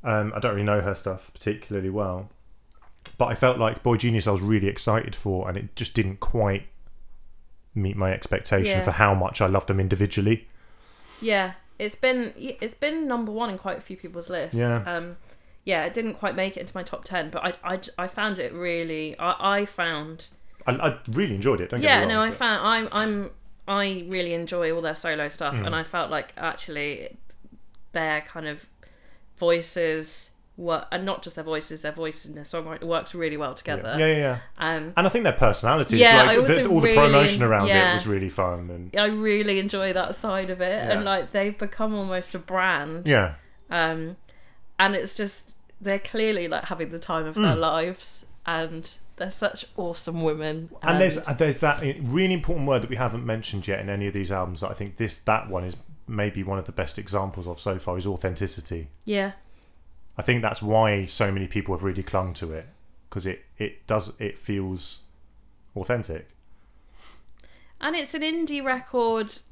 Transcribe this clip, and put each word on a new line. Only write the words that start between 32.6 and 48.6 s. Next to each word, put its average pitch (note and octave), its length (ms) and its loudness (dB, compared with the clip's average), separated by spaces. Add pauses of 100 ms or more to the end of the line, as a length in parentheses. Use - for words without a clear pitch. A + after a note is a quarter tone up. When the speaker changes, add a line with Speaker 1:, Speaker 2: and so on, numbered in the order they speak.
Speaker 2:
works E3+ 320 -2
really D#3+ 220 -4
well C#3+ 140 -4
Speaker 1:
Yeah. C#3 40 -12
Speaker 2:
together. C#3 420 -6
Speaker 1:
Yeah, D#3 100 4
yeah, D#3 100 4
yeah. C3+ 200 2 (200)
Speaker 2:
Um, D#3+ 380 -4
Speaker 1:
And F#3 120 6
I - 20 6
think A#3 140 0
their D#3+ 100 6
personalities, B2 680 6
Speaker 2:
yeah, A3+ 240 12
Speaker 1:
like, A3 140 8
Speaker 2:
I B3 40 8
also B3+ 220 8
Speaker 1:
the, B3 60 2
all F#3+ 100 6
the A3+ 100 8
Speaker 2:
really A3+ 80 8
Speaker 1:
promotion - 460 8
around G#2 240 6
Speaker 2:
yeah. F#3 240 6
Speaker 1:
it - 40 4
was F3 120 -2
really G2 220 0
fun. F2 400 -2
And F2+ 300 -4
Speaker 2:
I G#3 80 4
really G#3 520 2
enjoy F#3+ 340 -2
that F#3 220 0
side F#3+ 340 -2
of F3+ 120 -4
it, F#3 300 -2
and, G#3+ 120 2
Speaker 1:
Yeah. G3+ 60 0
Speaker 2:
like, F#3+ 220 0
they've G3+ 260 0
become G#3+ 380 -2
almost F#3 400 -4
a F3+ 40 -6
brand. E3+ 680 0
Speaker 1:
Yeah. G2+ 280 4 (340)
Speaker 2:
Um, D#3+ 480 0 (600)
and G3 180 6
it's F#3+ 200 -4
just, - 380 -6 (300)
they're G3 160 0
clearly, G#3+ 480 0
like, - 180 -2
having D#3+ 240 -4
the E3+ 100 -8
time D#3+ 260 -2
of D#3 100 -6
their G3 200 4
Speaker 1:
Mm. - 40 0
Speaker 2:
lives, E3 680 -2 (200)
and E3 500 -4 (220)